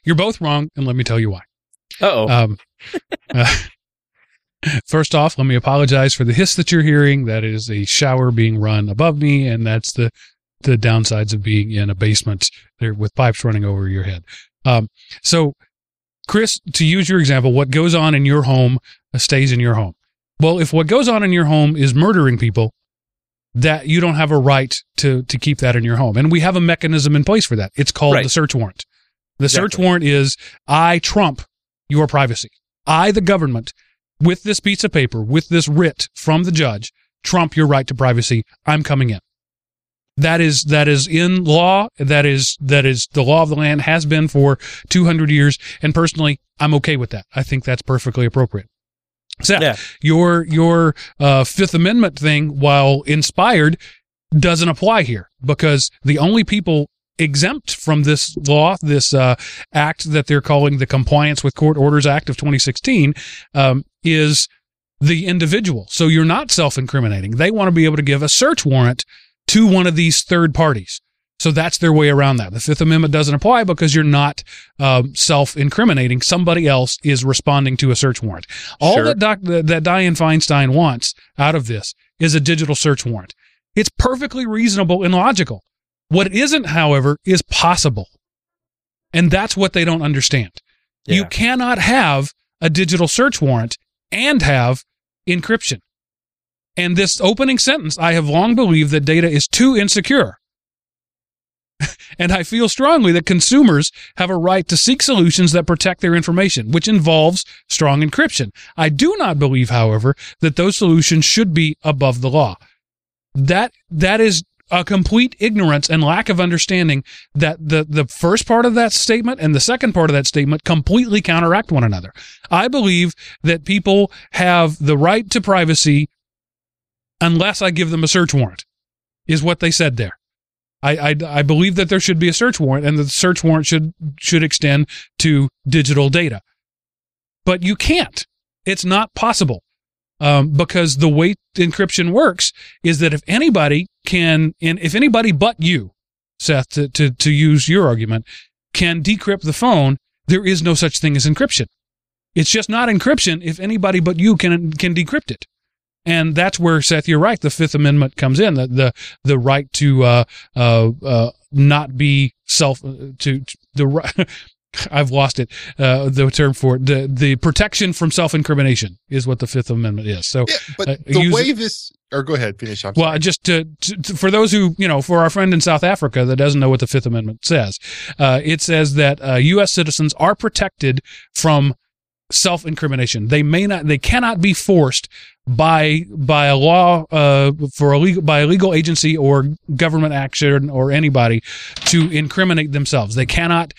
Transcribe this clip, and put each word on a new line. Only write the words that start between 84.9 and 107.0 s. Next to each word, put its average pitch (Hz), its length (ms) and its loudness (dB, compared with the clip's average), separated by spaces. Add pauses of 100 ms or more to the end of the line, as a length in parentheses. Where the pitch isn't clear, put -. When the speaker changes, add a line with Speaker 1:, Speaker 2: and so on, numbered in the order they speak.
Speaker 1:
and 180 100 0
logical. 180 500 -2 (440)
What 185 240 0
isn't, 269 360 -2
however, 147 580 0
is 185 160 2
possible. 160 640 -2 (1040)
And 170 180 2
that's 190 280 -2
what 190 160 0
they 170 100 0
don't 165 200 -2
understand. 135 480 -2 (540)
You 185 180 0
Speaker 2:
Yeah. - 40 -16
Speaker 1:
cannot 247 520 -2
have 160 520 0 (300)
a 165 80 0
digital 170 400 0
search 254 320 0
warrant 120 360 -2 (320)
and 262 340 0
have 131 420 0 (420)
encryption. 175 520 -4 (960)
And 180 200 -2
this 185 260 -2
opening 240 380 0
sentence, 254 380 -2
"I 170 160 0
have 160 140 0
long 185 280 2
believed 160 360 2
that 147 140 0
data 165 240 2
is 147 180 -2
too 254 300 2
insecure." 202 600 0 (1400)
<laughs> 147 80 -6 (320)
"And 175 120 0
I 185 120 0
feel 226 260 -2
strongly 269 440 2
that 170 120 0
consumers 180 680 4 (260)
have 180 120 -2
a 190 80 -4
right 185 300 0
to 170 100 -2
seek 262 240 0
solutions 180 500 2
that 165 160 0
protect 175 340 -2
their 170 140 0
information, 170 560 -2
which 165 160 0
involves 165 580 2 (240)